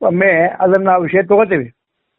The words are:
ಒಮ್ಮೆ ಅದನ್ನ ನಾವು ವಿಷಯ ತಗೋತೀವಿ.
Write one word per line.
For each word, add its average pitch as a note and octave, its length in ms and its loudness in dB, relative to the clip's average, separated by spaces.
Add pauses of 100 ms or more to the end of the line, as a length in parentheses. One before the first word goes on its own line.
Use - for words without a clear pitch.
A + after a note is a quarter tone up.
ಒಮ್ಮೆ F3 460 0 (120)
ಅದನ್ನ F#3+ 260 0
ನಾವು F#3 180 2
ವಿಷಯ E3+ 180 0
ತಗೋತೀವಿ. F#3 500 0 (480)